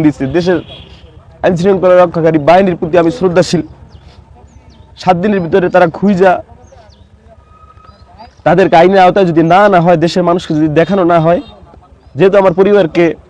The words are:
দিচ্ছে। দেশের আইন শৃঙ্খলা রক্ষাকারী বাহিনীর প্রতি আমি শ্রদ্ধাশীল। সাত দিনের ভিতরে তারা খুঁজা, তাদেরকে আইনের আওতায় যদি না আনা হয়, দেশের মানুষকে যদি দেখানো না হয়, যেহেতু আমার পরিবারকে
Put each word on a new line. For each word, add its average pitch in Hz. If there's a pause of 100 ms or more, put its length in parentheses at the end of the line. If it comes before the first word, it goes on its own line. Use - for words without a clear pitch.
দিচ্ছে। 143 (120)
দেশের 175 (880)
আইন 180
শৃঙ্খলা 185
রক্ষাকারী 165 (100)
বাহিনীর 180
প্রতি 170
আমি 165
শ্রদ্ধাশীল। 175 (1400)
সাত 185
দিনের 190
ভিতরে 180
তারা 180 (120)
খুঁজা, 190 (2250)
তাদেরকে 175
আইনের 190
আওতায় 185
যদি 165 (100)
না 180
আনা 190
হয়, 175
দেশের 175
মানুষকে 170
যদি 156 (120)
দেখানো 180 (100)
না 170
হয়, 175 (800)
যেহেতু 190
আমার 185
পরিবারকে 185 (260)